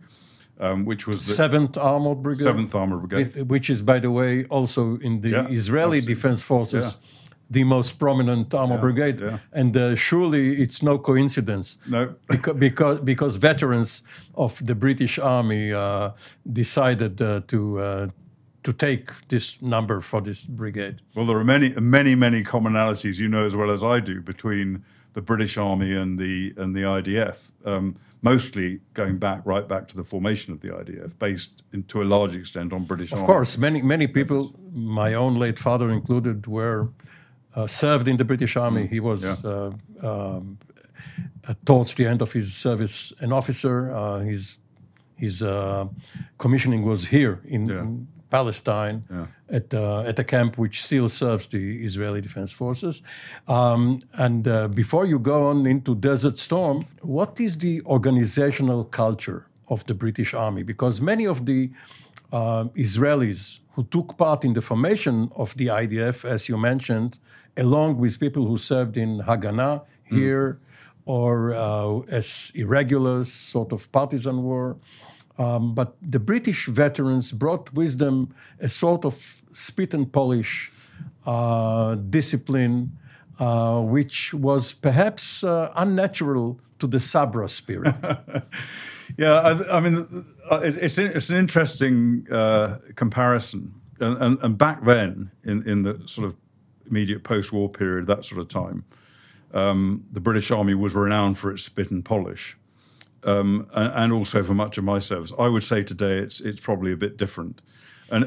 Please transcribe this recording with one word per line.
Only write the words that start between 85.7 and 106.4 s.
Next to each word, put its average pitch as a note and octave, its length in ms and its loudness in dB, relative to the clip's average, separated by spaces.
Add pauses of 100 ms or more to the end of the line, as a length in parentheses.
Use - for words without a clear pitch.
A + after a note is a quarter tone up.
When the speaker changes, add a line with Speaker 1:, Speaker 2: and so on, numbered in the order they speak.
Speaker 2:
unnatural E3+ 840 0 (200)
to C#3 80 0
the B2+ 120 2
Sabra A#2 480 2
spirit. - 540 -2
Speaker 1:
<laughs> - 420 -4 (760)
Yeah, D3+ 220 6
I, E3 380 4
I - 20 6
mean, E3+ 260 4 (460)
uh, D#3 120 6
it, D#3 140 0
it's, F3 220 0
it's F3 320 -2
an F3+ 60 2
interesting, C3 920 2
uh, A2 460 2 (180)
comparison. A#2 800 0 (260)
And, A#2 220 0
and, B2+ 220 4
and A2 140 0
back D3+ 280 2
then, G2 460 2 (120)
in, G#2+ 240 -4
in G2+ 140 2
the G2+ 240 -2
sort G#2+ 220 -6
of F2 80 -8 (520)
immediate G#2 360 -2
post-war G2+ 460 -2
period, F#2 360 -4
that G2+ 180 0
sort F2+ 160 -10
of E2+ 100 -8
time, F2+ 340 -6 (680)
um, G2 600 0
the G#2+ 100 -8
British G#2+ 300 0
Army G2+ 240 2
was G2 180 0
renowned G2+ 460 2
for G2 120 -4
its G2 120 -6
spit - 260 -4
and F#2 160 -4
polish, F#2 500 -4 (680)
um, G2+ 500 2
a-, A2 220 2
and A#2 180 2
also G#2 300 0
for F#2+ 100 0
much G#2 240 -2
of G2 60 -4
my G2 160 2
service. F2 400 -6
I A#2+ 80 4
would A2+ 160 2
say G#2 200 0
today G2 360 -2
it's, G#2 200 -6
it's G#2 220 -8